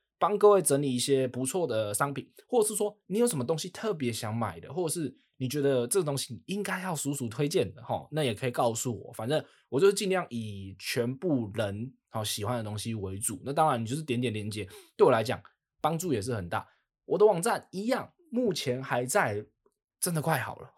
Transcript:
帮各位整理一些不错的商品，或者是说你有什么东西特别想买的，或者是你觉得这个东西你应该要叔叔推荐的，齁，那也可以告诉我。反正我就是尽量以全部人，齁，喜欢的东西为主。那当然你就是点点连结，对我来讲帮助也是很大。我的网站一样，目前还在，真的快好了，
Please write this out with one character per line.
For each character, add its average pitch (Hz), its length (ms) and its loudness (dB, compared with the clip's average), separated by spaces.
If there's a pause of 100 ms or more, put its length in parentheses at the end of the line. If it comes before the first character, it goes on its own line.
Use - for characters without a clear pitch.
(180)
帮 196 200 2
各 208 120 10
位 196 100 8
整 143 220 4
理 135 120 0
一 123 40 0
些 131 280 4
不 123 200 -4
错 175 200 0
的 110 280 -2
商 143 180 0
品， 131 180 -10 (160)
或 247 160 4
者 214 60 2
是 214 80 -4
说 208 200 -2 (100)
你 190 120 -2
有 240 80 4
什 208 100 0
么 123 80 -2
东 165 120 0
西 185 120 -8
特 214 240 -6
别 131 200 -2
想 110 220 -4
买 107 260 -4
的， - 120 -14
或 175 120 -2
者 160 40 0
是 147 260 -4 (240)
你 131 100 -2
觉 147 140 -2
得 131 240 2
这 196 120 0
个 180 60 0
东 143 120 -2
西 131 180 -6
你 - 120 -14
应 202 160 -4
该 185 180 -4
要 185 140 -4
叔 143 180 -4
叔 131 160 -4
推 143 200 -2
荐 139 260 0
的， 110 80 -18
齁， 101 280 -4
那 151 120 -2
也 117 120 0
可 117 120 -4
以 120 40 0
告 117 240 0
诉 113 320 -4
我。 - 60 -16
反 113 160 -8
正 143 140 0 (260)
我 135 120 0
就 190 60 6
是 202 80 6
尽 202 140 -2
量 180 220 0
以 101 480 -8
全 123 380 -2
部 131 380 0
人， 107 380 -4 (180)
齁， 110 140 -6
喜 104 200 -4
欢 123 120 -2
的 117 60 -4
东 104 160 -6
西 113 160 -6
为 98 240 -6
主。 - 260 -6
那 131 80 -6
当 156 180 4
然 120 100 0
你 113 60 -2
就 117 80 -4
是 160 80 -6
点 120 180 0
点 120 120 0
连 107 180 -6
结， 101 160 -6 (300)
对 202 100 8
我 143 40 8
来 113 120 4
讲 117 200 -4 (380)
帮 160 180 0
助 170 140 -2
也 107 80 0
是 117 140 -4
很 90 140 -6
大。 - 200 -4 (380)
我 185 120 0
的 208 60 8
网 196 160 6
站 202 300 0
一 196 160 -6
样， 240 260 -2 (180)
目 233 220 2
前 131 300 -2
还 127 240 0
在， 117 400 0 (520)
真 185 140 -2
的 156 80 0
快 156 180 2
好 - 180 -6
了， - 220 -18